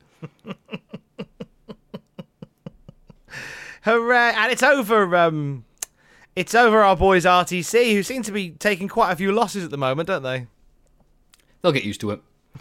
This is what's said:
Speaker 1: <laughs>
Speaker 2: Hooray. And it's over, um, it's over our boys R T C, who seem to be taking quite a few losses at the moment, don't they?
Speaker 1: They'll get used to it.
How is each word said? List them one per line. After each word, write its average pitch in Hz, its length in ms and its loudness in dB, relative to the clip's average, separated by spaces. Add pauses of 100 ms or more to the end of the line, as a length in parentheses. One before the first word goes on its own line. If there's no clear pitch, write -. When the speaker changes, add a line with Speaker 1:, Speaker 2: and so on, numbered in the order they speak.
(220)
Speaker 1:
<laughs> - 160 -20 (3500)
Speaker 2:
Hooray. 233 540 2
And 220 160 0
it's - 100 -2
over, 220 540 4
um, 151 480 0 (720)
it's 180 180 -4
over 220 280 6
our 196 140 4
boys 180 300 4
R 180 180 4
T 180 180 -6
C, 226 320 2
who 202 80 0
seem 254 200 -6
to 214 100 -10
be 190 180 -6
taking 196 380 -4
quite 196 240 0
a 175 40 -4
few 196 160 -2
losses 202 320 -2
at 160 60 -12
the 143 80 -8
moment, 139 300 -2
don't 180 140 -4
they? 127 240 -8 (1160)
Speaker 1:
They'll 175 100 2
get 131 120 -2
used 101 180 -8
to 104 80 -6
it. 104 100 -8 (400)